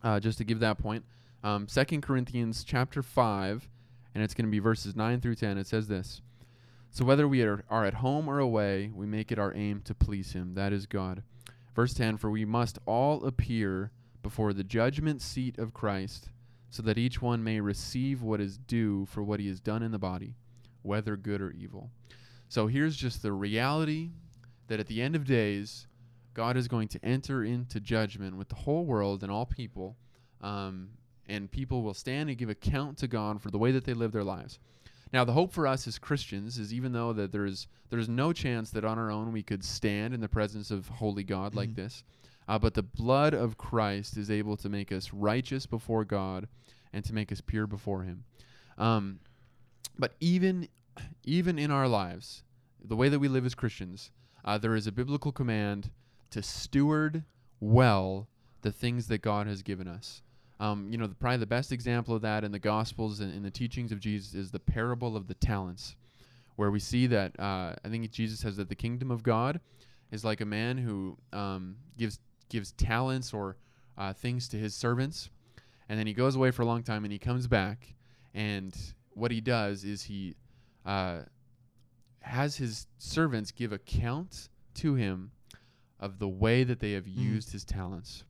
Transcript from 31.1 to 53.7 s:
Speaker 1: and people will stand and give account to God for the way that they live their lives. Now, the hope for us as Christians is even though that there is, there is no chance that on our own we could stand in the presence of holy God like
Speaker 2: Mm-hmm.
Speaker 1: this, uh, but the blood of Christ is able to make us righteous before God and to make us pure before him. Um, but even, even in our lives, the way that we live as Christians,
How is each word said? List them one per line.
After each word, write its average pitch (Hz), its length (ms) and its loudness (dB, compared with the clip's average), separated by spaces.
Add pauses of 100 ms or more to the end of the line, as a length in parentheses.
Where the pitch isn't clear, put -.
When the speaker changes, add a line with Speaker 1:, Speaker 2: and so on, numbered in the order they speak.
Speaker 1:
and 101 240 -6
people 127 320 -2
will 104 120 -4
stand 143 340 -4
and 131 80 -4
give 117 140 -4
account 143 480 0
to 127 100 -2
God 107 320 0
for 101 100 -8
the 104 60 -2
way 120 160 6
that 127 120 2
they 123 100 -2
live 113 180 0
their 107 100 0
lives. - 360 -6 (560)
Now, 127 100 6
the 117 80 2
hope 175 180 6
for 160 160 0
us 135 220 0
as 110 100 -8
Christians 120 600 -4
is 107 160 -6
even 127 180 -2
though 117 220 0
that 98 180 -2
there 101 140 0
is, 95 220 -6 (200)
there 120 100 -2
is 113 120 0
no 139 240 4
chance 117 380 -2
that 107 120 -2
on 110 140 0
our 113 120 -2
own 110 220 -2
we 107 100 -4
could 95 220 -4
stand 107 480 0
in 120 80 -2
the 107 80 -2
presence 104 420 0
of 98 180 -4
holy 104 360 -2
God 98 300 -2
like 120 160 0
Speaker 2:
Mm-hmm. 107 140 -6
Speaker 1:
this, - 200 -12 (440)
uh, 107 100 2
but 110 160 4
the 107 80 2
blood 135 500 4
of 110 240 0
Christ 104 600 0
is 104 120 -4
able 104 280 0
to 98 100 -6
make 101 240 -4
us 95 220 -4
righteous 123 500 0
before 110 400 0
God 95 440 -2 (440)
and 101 140 -4
to 113 80 -4
make 107 180 -2
us 98 80 -4
pure 107 260 0
before 101 360 -4
him. 92 220 -8 (520)
Um, 104 440 2 (800)
but - 220 0
even, 180 480 4 (560)
even 165 340 2
in 147 120 2
our 135 180 4
lives, 95 540 0 (420)
the 107 120 -2
way 127 120 8
that 143 100 6
we 139 100 4
live 131 180 2
as 123 80 0
Christians, 98 560 -6 (340)